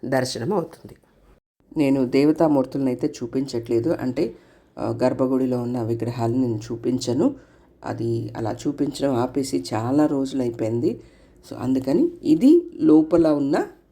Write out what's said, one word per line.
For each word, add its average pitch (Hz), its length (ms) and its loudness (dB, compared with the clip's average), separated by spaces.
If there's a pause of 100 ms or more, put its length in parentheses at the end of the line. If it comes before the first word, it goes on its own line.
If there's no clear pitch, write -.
దర్శనం 127 480 -2
అవుతుంది. - 420 -6 (800)
నేను 139 280 2
దేవతామూర్తులను 139 800 2
అయితే 139 260 -2 (100)
చూపించట్లేదు, 120 760 -2
అంటే, 139 340 -4 (440)
ఆ, 117 240 -4
గర్భగుడిలో 127 580 0
ఉన్న 120 200 -4
విగ్రహాలను 117 600 -2
నేను 113 180 -2 (120)
చూపించను. 127 640 -2 (500)
అది 113 520 -6
అలా 110 180 -6 (120)
చూపించడం 139 480 -2
ఆపేసి 131 580 -2
చాలా 127 320 2
రోజులు 135 360 -2
అయిపోయింది. 120 600 -2 (480)
So, - 80 -12
అందుకని 262 520 0 (140)
ఇది 294 480 6 (100)
లోపల 160 460 6
ఉన్న 147 380 2 (260)